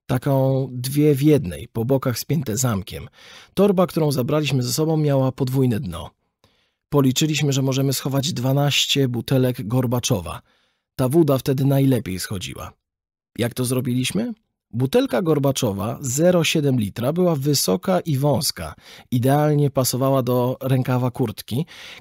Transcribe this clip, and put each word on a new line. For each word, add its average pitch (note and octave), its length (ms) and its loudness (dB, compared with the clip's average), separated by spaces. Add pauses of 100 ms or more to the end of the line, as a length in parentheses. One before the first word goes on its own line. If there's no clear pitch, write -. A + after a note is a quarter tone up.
taką C3+ 640 0
dwie C#3 440 2
w C3 60 -2
jednej, G#2+ 460 2
po A2+ 180 -4
bokach B2+ 340 -2
spięte B2+ 380 -4
zamkiem. F#2 500 -4 (460)
Torba, F#3 340 4
którą D3+ 240 0
zabraliśmy C3+ 520 0
ze B2 100 -6
sobą, D#3 240 0
miała C#3 340 2
podwójne B2+ 480 0
dno. E2 300 -10 (800)
Policzyliśmy, C#3+ 640 2
że C3+ 80 0
możemy C3+ 320 0
schować C3+ 400 -4
dwanaście C3+ 760 0
butelek B2 600 0
Gorbaczowa. A#2 760 -2 (540)
Ta B2+ 140 0
woda C#3+ 280 4
wtedy C3 280 0
najlepiej C3 540 2
schodziła. E2+ 540 -10 (640)
Jak A#2+ 160 -2
to B2+ 120 -4
zrobiliśmy? B2+ 680 -2 (380)
Butelka A#3 500 0
Gorbaczowa C3 800 0
zero D#3 420 2
siedem C#3+ 360 2
litra A2 340 -2
była F3 220 2
wysoka E3+ 640 0
i D3 180 -2
wąska. C3+ 580 -2 (360)
Idealnie C#3+ 580 2
pasowała C3+ 540 0
do B2 380 0
rękawa B2+ 500 0
kurtki. A#2+ 540 -4 (360)